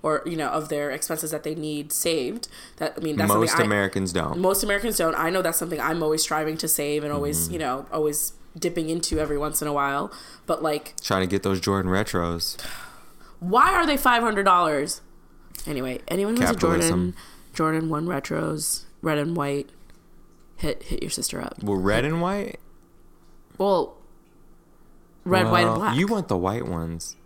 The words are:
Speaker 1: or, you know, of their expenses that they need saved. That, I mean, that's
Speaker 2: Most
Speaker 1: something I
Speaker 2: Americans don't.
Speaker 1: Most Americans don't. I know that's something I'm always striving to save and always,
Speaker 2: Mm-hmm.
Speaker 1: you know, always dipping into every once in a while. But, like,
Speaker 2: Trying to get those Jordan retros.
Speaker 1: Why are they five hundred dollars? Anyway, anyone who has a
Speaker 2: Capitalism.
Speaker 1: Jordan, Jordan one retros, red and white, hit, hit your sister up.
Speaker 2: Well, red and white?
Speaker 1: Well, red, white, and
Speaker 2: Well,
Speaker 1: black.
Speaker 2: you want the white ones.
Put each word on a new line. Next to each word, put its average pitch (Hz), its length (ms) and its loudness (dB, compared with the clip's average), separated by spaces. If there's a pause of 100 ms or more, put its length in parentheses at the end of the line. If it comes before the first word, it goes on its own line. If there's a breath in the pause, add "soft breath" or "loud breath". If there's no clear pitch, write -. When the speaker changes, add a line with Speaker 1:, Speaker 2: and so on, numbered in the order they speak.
Speaker 1:
or, 156 220 0
you 165 100 -4
know, 151 140 -2
of 151 200 -4
their 147 220 -2
expenses 156 400 -6
that 151 120 -6
they 156 120 -4
need 151 380 -6
saved. 165 540 -2 (300 loud breath)
That, 156 200 -4
I - 20 -8
mean, 160 160 -2
that's - 180 2
Speaker 2:
Most 110 180 4
Speaker 1:
something - 120 4
I 107 40 2
Speaker 2:
Americans 98 460 2
don't. 82 260 0
Speaker 1:
Most 185 240 4
Americans 208 340 0
don't. 165 180 2
I 160 140 0
know 185 120 0
that's 170 160 0
something 165 220 -4
I'm 156 240 0
always 156 180 2
striving 156 360 0
to 160 100 -4
save 147 360 0
and 147 100 -2
always, 151 320 0
Speaker 2:
Mm-hmm. 165 80 -6
Speaker 1:
you 170 60 -4
know, 139 320 -4
always 151 420 0 (240)
dipping 165 320 -2
into 160 300 -2
every 147 180 0
once 151 240 -2
in 147 60 -4
a 147 60 -2
while. 143 380 -2 (340 loud breath)
But, - 160 -2
like, 151 400 -2
Speaker 2:
Trying 95 200 2
to 92 60 2
get 98 160 0
those 95 180 2
Jordan 95 300 2
retros. 85 680 0 (840 loud breath)
Speaker 1:
Why 247 340 4
are 339 140 4
they 285 100 2
five 240 240 4
hundred 214 220 2
dollars? 165 580 4 (640)
Anyway, 131 420 -4
anyone 202 280 0
who 247 60 2
has - 100 2
a - 20 2
Speaker 2:
Capitalism. 170 600 2 (400 loud breath)
Speaker 1:
Jordan, 160 340 0
Jordan - 20 -2
one 156 180 -2
retros, 156 760 -4 (180)
red 156 180 0
and 165 180 -2
white, 143 320 -2 (880)
hit, - 260 -2
hit - 200 -4
your - 80 -6
sister - 300 -4
up. - 220 -8
Speaker 2:
Well, 101 140 0
red 104 280 4
and 165 160 0
white? 196 380 -4 (1000)
Speaker 1:
Well, 185 400 2 (1300)
red, 185 280 4
white, 175 100 6
and - 100 6
Speaker 2:
Well, 113 80 0
Speaker 1:
black. 208 180 0
Speaker 2:
you 185 100 2
want 208 200 -2
the 98 100 2
white 104 300 0
ones. 82 480 -6 (100)